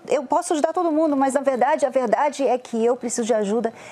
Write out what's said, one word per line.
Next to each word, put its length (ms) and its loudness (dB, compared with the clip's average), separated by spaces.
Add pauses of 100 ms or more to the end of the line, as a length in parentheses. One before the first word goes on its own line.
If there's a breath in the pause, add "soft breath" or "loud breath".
eu 160 0
posso 280 0
ajudar 200 0
todo 180 0
mundo, 240 2
mas 180 0
na 80 2
verdade, 440 0
a 40 2
verdade 560 0
é 120 2
que 280 -4
eu 120 2
preciso 280 -4
de 80 2
ajuda, 400 0 (180 loud breath)